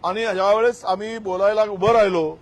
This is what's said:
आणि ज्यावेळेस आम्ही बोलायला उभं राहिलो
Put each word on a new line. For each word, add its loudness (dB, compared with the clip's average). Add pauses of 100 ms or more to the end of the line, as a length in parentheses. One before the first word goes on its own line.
आणि -4
ज्यावेळेस 0
आम्ही -4
बोलायला 0
उभं 0
राहिलो 2